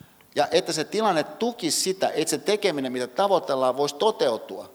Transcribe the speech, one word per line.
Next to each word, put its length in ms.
ja 160
että 220
se 100
tilanne 400
tukisi 580
sitä, 280
että 200
se 80
tekeminen, 540
mitä 160
tavoitellaan, 680
voisi 180
toteutua. 800